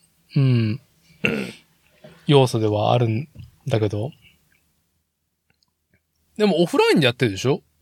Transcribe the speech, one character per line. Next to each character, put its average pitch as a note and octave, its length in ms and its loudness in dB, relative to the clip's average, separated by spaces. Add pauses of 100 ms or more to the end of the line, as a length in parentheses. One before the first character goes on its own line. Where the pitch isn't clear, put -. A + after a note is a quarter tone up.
(360)
う D3 40 2
ん、 A#2+ 400 0 (1500)
要 C#3 180 6
素 A#2+ 140 -4
で G#2+ 80 0
は G#2+ 240 0
あ A#2+ 60 2
る A#2+ 100 0
ん A2+ 200 -4 (380)
だ A2+ 140 -2
け G#2+ 80 0
ど。 G#2+ 240 -8 (2250)
で G#3+ 80 2
も、 F3 160 2
オ F3 40 2
フ C4+ 120 -2
ラ A4+ 120 2
イ G4+ 40 2
ン A3+ 60 2
で C#3 60 2
や A#2+ 60 2
っ - 40 -20
て - 80 0
る A2 80 0
で F#2+ 40 -10
し - 100 -8
ょ？ C#3 160 -2 (200)